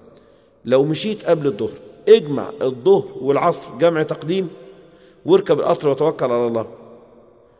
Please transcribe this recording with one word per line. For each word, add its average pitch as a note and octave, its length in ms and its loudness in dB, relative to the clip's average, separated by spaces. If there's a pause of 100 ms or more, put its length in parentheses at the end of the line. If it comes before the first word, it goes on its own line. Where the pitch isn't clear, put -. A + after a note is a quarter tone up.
(640)
لو C3 180 4
مشيت D#3 420 -4
قبل D#3 220 0
الظهر G#2+ 300 -4 (320)
اجمع D3 400 2 (120)
الظهر B2+ 440 2 (160)
والعصر C#3 480 0 (100)
جمع D#3+ 240 2
تقديم، D#3+ 460 -4 (760)
واركب F3 340 4
القطر E3+ 280 0
وتوكل D3 380 0
على A#2+ 220 0
الله. A2+ 200 -4 (920)